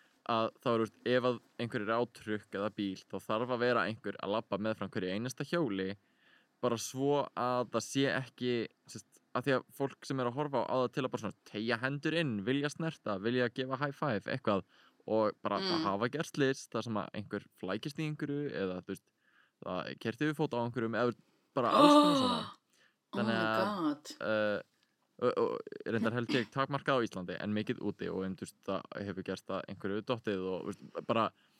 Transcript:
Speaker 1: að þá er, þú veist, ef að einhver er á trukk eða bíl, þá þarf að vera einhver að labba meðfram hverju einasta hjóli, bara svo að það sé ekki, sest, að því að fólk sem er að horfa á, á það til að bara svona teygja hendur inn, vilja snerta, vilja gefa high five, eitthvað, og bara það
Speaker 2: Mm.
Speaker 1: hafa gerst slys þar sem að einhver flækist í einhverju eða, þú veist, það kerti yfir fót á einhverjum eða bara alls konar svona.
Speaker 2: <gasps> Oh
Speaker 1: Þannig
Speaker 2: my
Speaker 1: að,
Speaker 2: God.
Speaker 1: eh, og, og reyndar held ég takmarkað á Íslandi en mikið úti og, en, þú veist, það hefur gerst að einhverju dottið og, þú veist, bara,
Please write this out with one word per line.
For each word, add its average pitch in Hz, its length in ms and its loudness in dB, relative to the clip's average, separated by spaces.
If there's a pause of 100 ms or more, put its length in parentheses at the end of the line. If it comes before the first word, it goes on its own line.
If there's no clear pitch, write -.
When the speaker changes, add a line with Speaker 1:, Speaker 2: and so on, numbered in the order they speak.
(260)
Speaker 1:
að 113 240 2 (100)
þá - 80 -2
er, 117 100 4
þú 113 60 4
veist, - 220 -6
ef 123 180 4
að 123 160 2 (180)
einhver 117 240 -4
er 107 120 0
á 120 120 2
trukk - 460 -6
eða 101 220 -2
bíl, 98 240 -2
þá - 200 -10
þarf 113 320 -2
að 123 80 0
vera 117 280 4
einhver 104 360 -6
að 98 100 -2
labba 107 260 -2
meðfram 107 320 -2
hverju 92 240 -2
einasta 123 300 -6
hjóli, 101 520 -2 (680)
bara 117 160 2
svo 139 460 0 (100)
að 123 360 0
það 113 120 0
sé 139 280 0
ekki, 123 420 -2 (340)
sest, - 200 -14 (280)
að 123 100 -2
því 143 120 4
að - 160 0
fólk - 340 -4
sem 135 140 -2
er 123 60 2
að 120 100 -2
horfa 139 260 0
á, - 60 -2
á 123 160 0
það 120 80 -2
til 139 120 -2
að 127 60 -2
bara - 120 -6
svona - 220 -6
teygja 113 340 0
hendur 139 360 -2
inn, 156 200 0 (100)
vilja 139 260 0
snerta, 151 480 -4
vilja 120 320 2
gefa 131 280 -4
high 143 180 -2
five, 120 340 0
eitthvað, 104 320 0 (440)
og 107 340 2
bara 101 220 0
það 160 180 0
Speaker 2:
Mm. - 20 0
Speaker 1:
hafa 101 260 0
gerst 143 280 -6
slys 135 320 0
þar 113 160 -4
sem 117 100 -4
að 101 200 -4
einhver 104 280 -6 (160)
flækist 104 400 -4
í 156 80 -4
einhverju 147 480 -4
eða, 92 280 -2
þú 98 120 -8
veist, - 80 -12 (600)
það 90 260 -6 (100)
kerti 117 300 -2
yfir 151 100 -2
fót 151 160 0
á 117 80 0
einhverjum 117 320 -2
eða 120 220 2 (400)
bara 123 180 4
alls 294 220 12
konar 294 200 8
svona. 254 300 0
Speaker 2:
<gasps> - 120 -16 (540)
Oh 214 140 0
Speaker 1:
Þannig 226 80 2
Speaker 2:
my 220 120 2
Speaker 1:
að, 110 280 2
Speaker 2:
God. 151 460 -2
Speaker 1:
eh, 104 400 2 (580)
og, 123 140 2
og - 260 0 (260)
reyndar 113 300 0
held 120 200 0
ég 120 160 2
takmarkað 135 520 0
á - 20 2
Íslandi 92 360 -6
en 104 140 -2
mikið 107 280 -2
úti 95 280 -2
og, 92 140 -2
en, 95 120 -4
þú 92 100 -10
veist, - 180 -14
það 95 220 -4 (220)
hefur 92 180 -6
gerst 95 240 -6
að 98 180 -4
einhverju 101 380 -4
dottið 104 400 -2
og, 92 160 -4
þú - 80 -6
veist, - 360 -10
bara, 113 200 4 (340)